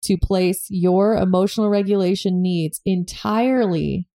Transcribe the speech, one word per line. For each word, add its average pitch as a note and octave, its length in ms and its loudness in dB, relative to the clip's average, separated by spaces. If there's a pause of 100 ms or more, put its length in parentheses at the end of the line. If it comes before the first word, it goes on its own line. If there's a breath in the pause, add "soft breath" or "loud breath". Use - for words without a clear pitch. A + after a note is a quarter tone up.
to F#3+ 160 0
place F#3 500 0
your F#3+ 480 2
emotional F#3+ 540 0
regulation G3 720 0
needs E3+ 420 -2
entirely F#3 1200 -2 (120)